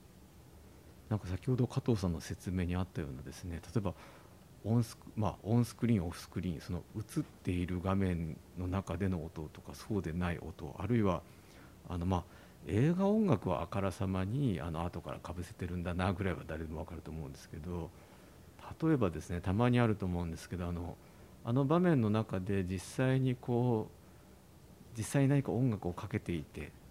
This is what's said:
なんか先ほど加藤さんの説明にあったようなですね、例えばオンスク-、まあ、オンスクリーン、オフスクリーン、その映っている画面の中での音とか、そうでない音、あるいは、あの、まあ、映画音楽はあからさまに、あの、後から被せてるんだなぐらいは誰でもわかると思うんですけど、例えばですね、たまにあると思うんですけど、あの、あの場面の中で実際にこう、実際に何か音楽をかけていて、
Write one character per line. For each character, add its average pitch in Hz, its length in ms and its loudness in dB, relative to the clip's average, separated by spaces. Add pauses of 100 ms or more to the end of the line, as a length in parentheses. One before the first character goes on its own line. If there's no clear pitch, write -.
(1080)
な 110 80 0
ん - 20 0
か 90 100 -10
先 90 180 -4
ほ 127 100 2
ど 123 100 4
加 - 140 -2
藤 - 160 2
さ 92 120 2
ん 85 40 2
の 78 80 -2
説 - 300 -8
明 90 140 0
に 87 120 0
あ 90 60 0
っ 90 100 -4
た - 80 -6
よ 73 120 -4
う 64 40 -8
な 69 60 -10
で - 100 -12
す - 120 -14
ね、 87 160 -6 (140)
例 123 40 2
え - 20 0
ば 90 140 -2 (720)
オ 110 120 4
ン 120 60 6
ス - 140 -6
ク-、 - 100 -20 (100)
ま 104 120 2
あ、 76 60 -2 (100)
オ 107 120 2
ン 120 80 6
ス - 120 -10
ク 120 100 -2
リ 117 100 6
ー 92 60 2
ン、 - 40 -2
オ 90 40 -4
フ - 100 -10
ス - 80 -16
ク - 120 -6
リ 87 100 -2
ー 80 80 -2
ン、 - 20 -12
そ - 120 -8
の 87 100 -4 (140)
映 107 240 -6
っ - 20 0
て - 300 -6
い 90 140 0
る 90 140 -2
画 95 140 2
面 85 420 0 (220)
の 92 80 -4
中 92 300 -2
で 95 120 2
の 87 160 -2
音 82 180 -8
と - 180 -12
か、 80 140 -14
そ - 240 -4
う 90 40 -2
で 78 100 -2
な 87 200 0
い 76 60 -4
音、 - 400 -10
あ 85 80 -4
る 117 120 4
い 110 40 4
は、 90 200 2 (680)
あ 90 80 -4
の、 85 100 0
ま 92 120 4
あ、 - 60 -2 (420)
映 120 320 4
画 196 80 4
音 214 200 4
楽 120 220 2
は 87 140 2
あ 90 60 -6
か 98 120 -2
ら 98 120 0
さ 101 160 -2
ま 92 160 0
に、 110 360 0
あ 80 120 -4
の、 80 120 -2
後 87 160 -6
か 78 120 -8
ら - 120 -10
被 87 200 -6
せ - 100 -14
て - 120 -6
る 87 100 -4
ん 87 80 -2
だ 90 100 -2
な 92 180 2
ぐ 95 120 -2
ら 95 80 0
い - 20 -2
は 71 120 -8
誰 80 180 -6
で 78 80 -8
も 78 80 -6
わ 78 60 -8
か 82 100 -12
る 76 60 -10
と 78 100 -10
思 80 140 -6
う - 20 -8
ん 67 40 -12
で 67 60 -16
す - 100 -20
け - 100 -12
ど、 82 320 -6 (920)
例 160 120 4
え - 20 4
ば 107 140 4
で 78 100 -6
す - 100 -8
ね、 87 100 -2
た 92 120 0
ま 117 180 6
に 123 80 6
あ 120 80 6
る 110 80 4
と 95 120 -2
思 87 160 0
う 85 40 -2
ん 82 60 -2
で 80 40 -6
す - 120 -12
け 92 80 -6
ど、 87 100 -4
あ 87 60 -2
の、 87 240 -4 (480)
あ 117 80 0
の 139 120 4
場 156 140 4
面 175 220 6
の 107 100 6
中 107 300 2
で 98 240 2
実 90 160 -2
際 131 400 2
に 131 160 2
こ 120 520 2
う、 - 1120 -20
実 107 60 -2
際 143 180 2
に 135 60 6
何 139 140 4
か 87 100 0
音 123 180 4
楽 92 180 -2
を 87 40 -2
か - 160 -6
け 107 100 0
て - 140 -4
い 80 100 0
て、 71 300 -10 (180)